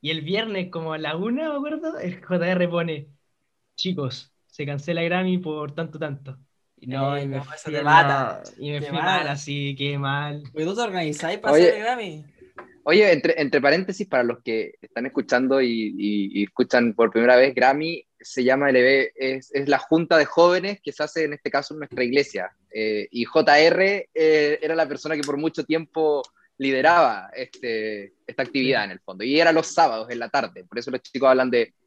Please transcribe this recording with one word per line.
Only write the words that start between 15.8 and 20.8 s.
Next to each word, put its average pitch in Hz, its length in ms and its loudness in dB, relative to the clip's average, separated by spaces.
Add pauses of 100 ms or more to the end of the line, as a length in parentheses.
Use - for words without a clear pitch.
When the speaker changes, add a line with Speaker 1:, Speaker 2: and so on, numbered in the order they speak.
Speaker 3:
y, 101 440 -2
y - 20 2
escuchan 120 500 0
por 113 180 4
primera 120 240 6
vez, 131 200 6
Grammy 143 500 0 (140)
se - 240 -6
llama 139 260 2
el 131 80 4
eve-, 131 380 4
es, 131 380 -6
es 139 160 -2
la 143 100 4
junta 165 380 2
de 147 80 4
jóvenes 180 560 2